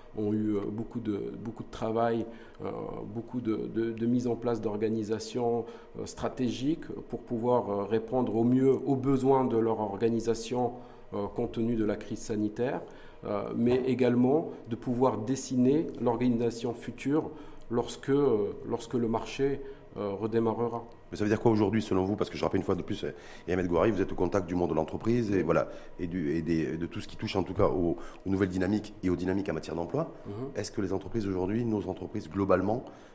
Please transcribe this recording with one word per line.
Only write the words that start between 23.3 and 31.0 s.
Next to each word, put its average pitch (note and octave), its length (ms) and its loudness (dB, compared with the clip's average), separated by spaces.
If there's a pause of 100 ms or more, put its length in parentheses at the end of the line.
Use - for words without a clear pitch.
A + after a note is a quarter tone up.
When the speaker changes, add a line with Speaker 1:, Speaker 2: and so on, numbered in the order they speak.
Speaker 2:
et E2+ 60 2
Ahmed F#2 140 2
Gouari, F2 240 4
vous A2 100 0
êtes G2 100 0
au - 40 -4
contact G#2+ 320 2
du F2+ 80 -2
monde F2 140 2
de D#2 60 0
l'entreprise G#2+ 560 0
et, F#2+ 100 4
voilà, D#2 280 4 (300)
et, F2+ 80 -4
du, E2 260 -2
et E2 80 0
des, D#2+ 360 0
de E2+ 80 -4
tout E2+ 160 -8
ce - 60 -12
qui - 100 -14
touche A2 180 -6
en F#2+ 80 2
tout F2+ 100 -6
cas F#2 140 4
aux, E2+ 280 2 (300)
aux F#2 40 -2
nouvelles F#2+ 200 4
dynamiques F#2 440 0 (100)
et F#2 60 2
aux F2+ 60 4
dynamiques F#2 340 -2
en E2 40 -2
matière D#2+ 220 -6
d'emploi. C3 360 -2 (160)
Speaker 1:
Mhm. G2+ 60 -10 (220)
Speaker 2:
Est-ce - 160 -6
que A2 100 -2
les F#2+ 120 -2
entreprises G2+ 340 -2